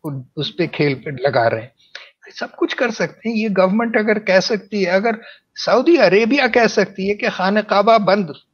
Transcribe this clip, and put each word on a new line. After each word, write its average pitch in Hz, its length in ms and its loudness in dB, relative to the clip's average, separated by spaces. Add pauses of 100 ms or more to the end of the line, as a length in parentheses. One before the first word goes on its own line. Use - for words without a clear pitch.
उ-, 139 200 -10 (140)
उस 143 200 -8
पे 165 100 -2
खेल 143 280 -2
पे 147 160 -12
लगा 123 360 0
रहे 113 140 0
हैं। - 120 -20 (580)
सब - 240 -12
कुछ - 180 -4
कर 240 180 -2
सकते 208 380 -6
हैं। 233 60 -4
ये 220 140 -2
government 208 480 0
अगर 214 220 0
कह 190 200 2
सकती 196 440 -4
है, 175 80 -2
अगर 220 300 0 (340)
Saudi 262 420 2
Arabia 233 500 4
कह 233 200 2
सकती 196 420 -2
है 208 60 -2
कि 208 140 -4
खाना 196 320 0
काबा 208 360 2
बंद 185 360 0 (200)